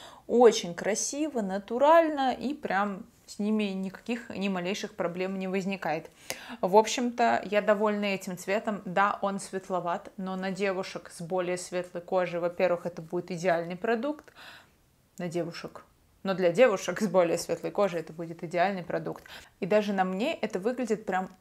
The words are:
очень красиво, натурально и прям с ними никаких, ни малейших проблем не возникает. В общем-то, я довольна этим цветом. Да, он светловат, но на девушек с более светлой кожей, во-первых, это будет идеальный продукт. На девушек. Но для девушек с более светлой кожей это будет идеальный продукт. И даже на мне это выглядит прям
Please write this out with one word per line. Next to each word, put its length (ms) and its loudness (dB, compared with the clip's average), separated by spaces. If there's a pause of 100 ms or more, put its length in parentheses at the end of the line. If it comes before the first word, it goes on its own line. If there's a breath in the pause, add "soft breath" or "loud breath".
(280 loud breath)
очень 460 6
красиво, 640 -2
натурально 920 4
и 200 -4
прям 520 -4 (220)
с 120 -14
ними 320 2
никаких, 580 -6
ни 200 -2
малейших 460 -4
проблем 440 -2
не 80 -4
возникает. 640 -4 (500 loud breath)
В 160 4
общем-то, 720 4
я 160 0
довольна 420 2
этим 340 -2
цветом. 460 -2
Да, 380 2
он 180 -2
светловат, 800 -4
но 180 -6
на 160 -4
девушек 640 -4
с 60 -12
более 360 -2
светлой 440 -6
кожей, 400 0
во-первых, 440 2
это 160 -8
будет 300 -6
идеальный 460 0
продукт. 560 -4 (840 loud breath)
На 120 -6
девушек. 560 -6 (380)
Но 120 -2
для 160 4
девушек 500 4
с 60 2
более 320 4
светлой 320 -4
кожей 300 0
это 120 -12
будет 300 -10
идеальный 400 0
продукт. 400 -6 (360 loud breath)
И 60 -4
даже 260 4
на 120 2
мне 320 -2
это 240 -4
выглядит 480 -2
прям 340 -2